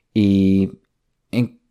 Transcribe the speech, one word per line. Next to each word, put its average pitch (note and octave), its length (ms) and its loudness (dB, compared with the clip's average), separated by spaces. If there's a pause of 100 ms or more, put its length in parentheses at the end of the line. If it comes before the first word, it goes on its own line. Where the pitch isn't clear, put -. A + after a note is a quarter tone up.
(140)
Y G2 680 0 (520)
en, A#2+ 280 -6 (120)